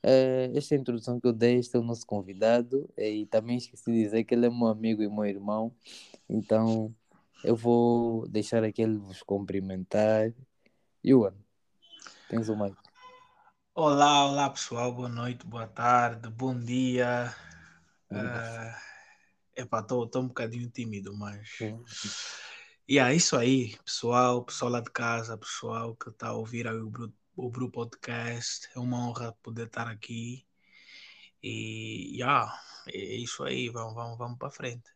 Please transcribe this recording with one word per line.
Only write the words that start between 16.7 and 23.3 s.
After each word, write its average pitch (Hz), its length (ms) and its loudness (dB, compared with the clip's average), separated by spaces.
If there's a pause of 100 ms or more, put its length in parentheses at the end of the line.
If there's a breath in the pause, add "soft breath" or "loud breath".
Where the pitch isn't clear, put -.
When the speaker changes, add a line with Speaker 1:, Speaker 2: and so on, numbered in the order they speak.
Speaker 1:
Bom 101 80 -6
dia. 117 140 -4
Speaker 2:
Ah, 117 460 -10 (800 loud breath)
epá, 117 260 -4
tô, 120 240 -2
tô 127 140 -2
um 127 80 -2
bocadinho 120 420 -6
tímido, 101 460 -8
mas 104 400 -10
Speaker 1:
Sim. 113 260 -8 (1080 loud breath)
Speaker 2:
e 139 100 6
é 127 160 6
isso 165 220 4